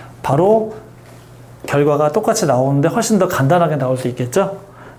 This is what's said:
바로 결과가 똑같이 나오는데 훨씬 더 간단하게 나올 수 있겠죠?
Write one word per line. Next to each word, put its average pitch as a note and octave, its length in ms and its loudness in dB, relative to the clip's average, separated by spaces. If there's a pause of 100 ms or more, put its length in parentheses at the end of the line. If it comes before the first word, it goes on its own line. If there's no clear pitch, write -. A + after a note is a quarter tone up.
(220)
바로 G#3 520 2 (920)
결과가 D3 460 0
똑같이 G#3+ 340 0
나오는데 C#3 440 2
훨씬 A3 300 0
더 F#3 80 2
간단하게 D#3 500 2
나올 C3 200 -2
수 B2+ 120 -6
있겠죠? F3 480 -2 (400)